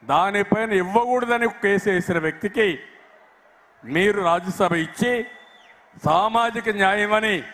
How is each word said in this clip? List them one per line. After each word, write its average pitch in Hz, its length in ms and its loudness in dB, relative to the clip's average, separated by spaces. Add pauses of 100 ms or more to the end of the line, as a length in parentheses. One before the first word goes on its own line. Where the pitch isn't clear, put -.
దానిపైన 202 680 0
ఇవ్వకూడదని 233 760 0
కేసు 202 400 0
వేసిన 180 300 0
వ్యక్తికి 190 500 -2 (1160)
మీరు 190 400 0
రాజ్యసభ 180 500 0
ఇచ్చి 233 520 -2 (800)
సామాజిక 220 640 2
న్యాయమని 208 720 0 (120)